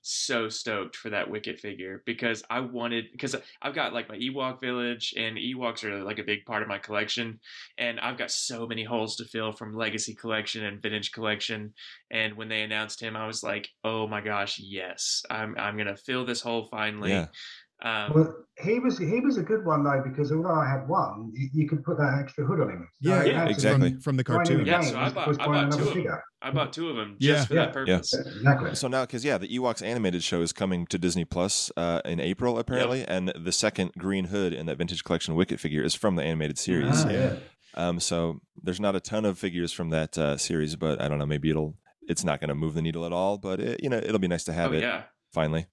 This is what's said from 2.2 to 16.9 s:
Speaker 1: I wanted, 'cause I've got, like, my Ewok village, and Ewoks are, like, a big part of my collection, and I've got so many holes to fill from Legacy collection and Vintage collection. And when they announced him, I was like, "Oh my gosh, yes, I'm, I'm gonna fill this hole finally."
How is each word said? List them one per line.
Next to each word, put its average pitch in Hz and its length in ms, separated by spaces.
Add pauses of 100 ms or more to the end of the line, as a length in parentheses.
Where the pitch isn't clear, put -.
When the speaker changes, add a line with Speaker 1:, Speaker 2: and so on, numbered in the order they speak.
Speaker 1:
I 120 100
wanted, 117 460 (120)
'cause 135 160 (280)
I've 139 120
got, 123 200
like, 117 120
my 107 120
Ewok 127 420
village, 120 560
and 110 220
Ewoks 123 440
are, 101 220
like, 104 140
a 104 40
big 104 220
part 110 160
of 107 80
my 101 80
collection, 110 640 (380)
and 117 200
I've 123 200
got 107 120
so 117 360
many 113 180
holes 110 320
to 117 80
fill 110 280
from 107 220
Legacy 110 400
collection 110 480
and 104 200
Vintage 104 300
collection. 107 600 (380)
And 110 260
when 110 140
they 107 140
announced 107 360
him, 110 160
I 110 100
was 110 160
like, 104 280 (120)
"Oh 110 240
my 107 140
gosh, 101 380
yes, 95 720
I'm, 110 280
I'm 104 200
gonna 101 180
fill 127 300
this 120 160
hole 117 280
finally." 107 420